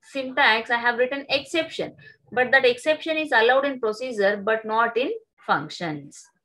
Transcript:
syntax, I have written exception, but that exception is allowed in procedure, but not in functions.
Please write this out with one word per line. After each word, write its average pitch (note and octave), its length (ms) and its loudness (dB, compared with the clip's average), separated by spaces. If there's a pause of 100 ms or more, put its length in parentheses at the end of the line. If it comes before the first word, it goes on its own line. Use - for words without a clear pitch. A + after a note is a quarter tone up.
syntax, C4 680 0
I A#3+ 60 2
have A#3 220 0
written C#4 300 -2
exception, - 640 -4 (380)
but B3 200 2
that C4 120 6
exception D#4 520 0
is D#4 160 -2
allowed B3 340 4
in C4 140 -4
procedure, G#3+ 600 0
but A3 220 0
not A3+ 320 0
in D4 160 0 (340)
functions. D3+ 800 -4 (200)